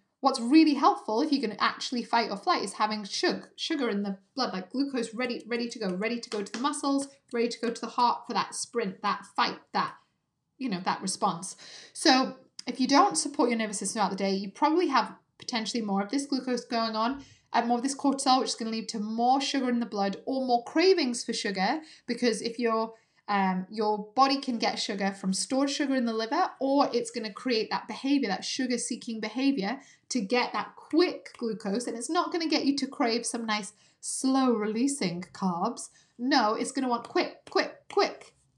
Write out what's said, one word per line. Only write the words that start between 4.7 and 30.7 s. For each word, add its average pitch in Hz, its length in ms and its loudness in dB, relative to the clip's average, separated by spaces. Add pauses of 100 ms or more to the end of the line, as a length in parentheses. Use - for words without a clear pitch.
glucose 254 440 -2
ready, 240 320 -4
ready 233 240 -4
to - 80 -12
go, 190 160 -2
ready 226 260 -2
to - 80 -12
go 208 140 -4
to 196 100 -10
the 226 80 -6
muscles, 277 480 0 (240)
ready 240 160 0
to 233 120 -10
go 233 100 -2
to 226 100 -6
the 233 60 -8
heart 240 400 0
for 240 80 -6
that 185 200 -2
sprint, - 460 -4
that 202 240 -2
fight, 220 360 -2 (120)
that, - 220 -2 (640)
you 262 100 -4
know, 185 120 -2
that 185 200 -2
response. 190 560 -2 (380)
So 262 420 4 (300)
if 247 120 -8
you 254 80 2
don't 302 300 6
support 285 320 0
your 240 100 2
nervous 214 200 -2
system 196 160 -4
throughout 202 160 2
the 196 60 -6
day, 196 180 0
you 190 160 -4
probably 311 380 2
have 233 280 0 (220)
potentially 226 440 -4
more 196 200 0
of 202 80 -6
this 277 160 -2
glucose 247 360 -2
going 226 320 -2
on, 240 300 -2 (300)
and 233 120 2
more 240 120 2
of 233 40 -8
this 269 120 -2
cortisol, 269 460 2
which 220 100 -2
is - 40 -4
gonna 226 160 -6
lead 226 200 -6
to 226 100 -6
more 233 400 2
sugar 269 300 0
in 240 100 2
the 233 60 -2
blood 196 400 -2
or 269 180 -2
more 240 200 2
cravings 320 600 4
for - 80 -4
sugar, 214 480 0 (260)
because 240 360 0
if - 160 -6
you're, 226 340 0 (360)
um, 190 420 2
your 214 440 -2
body 269 240 4
can 254 200 -4
get 220 200 -2
sugar 196 320 -2
from 196 220 -2
stored 269 380 0
sugar 277 240 0
in 254 100 2
the 233 80 0
liver, 226 380 0 (100)
or 269 320 4
it's 240 180 0
gonna 214 220 -6
create 220 380 -2
that - 180 -4
behavior, 269 400 0
that 190 160 -4
sugar-seeking 233 760 -4
behavior, 240 600 0 (300)
to 254 100 0
get 233 320 0
that - 240 -6